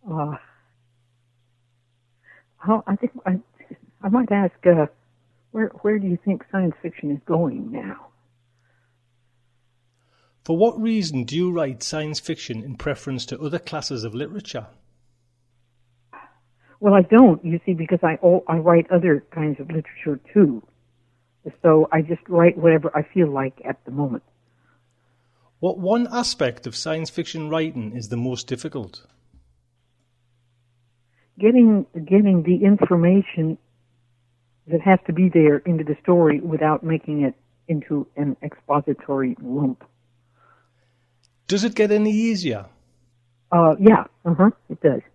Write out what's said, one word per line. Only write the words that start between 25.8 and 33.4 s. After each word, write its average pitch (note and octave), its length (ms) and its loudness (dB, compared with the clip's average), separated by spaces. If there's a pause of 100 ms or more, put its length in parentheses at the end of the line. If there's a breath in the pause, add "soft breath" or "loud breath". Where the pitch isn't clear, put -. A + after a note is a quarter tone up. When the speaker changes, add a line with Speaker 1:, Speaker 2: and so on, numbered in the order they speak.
Speaker 2:
aspect A#3 560 -6
of A#2 80 -12
science D#3+ 360 -8
fiction D#3+ 400 -10
writing D3+ 440 -6
is A2+ 140 -12
the A#2+ 80 -8
most A#2+ 300 -6
difficult? C3 600 -12 (2250)
Speaker 1:
Getting, A3 540 6
getting F3+ 520 2
the F3+ 200 2
information F3+ 920 2 (1120)